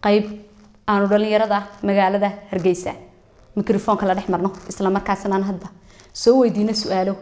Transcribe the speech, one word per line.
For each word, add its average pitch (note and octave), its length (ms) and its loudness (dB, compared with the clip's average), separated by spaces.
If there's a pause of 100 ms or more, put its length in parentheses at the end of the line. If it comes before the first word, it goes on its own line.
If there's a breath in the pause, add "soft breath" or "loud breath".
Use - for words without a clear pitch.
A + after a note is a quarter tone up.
qayb G#3 240 2 (600)
aanu G3+ 200 2
dhalinyarada G#3 520 2 (240)
magaalada G3+ 460 2 (220)
Hargeysa F3+ 420 -2 (640)
mikrofoonka G3+ 500 0
la F#3+ 100 2
dhex F#3+ 140 -6
marno, F3+ 220 0 (180)
isla G3 200 -4
markaasna G3 460 -2
aan G3 80 0
hadda G3 240 -6 (460 soft breath)
soo A#3+ 280 4
weydiino G#3+ 320 0
su'aalo F#3+ 480 -2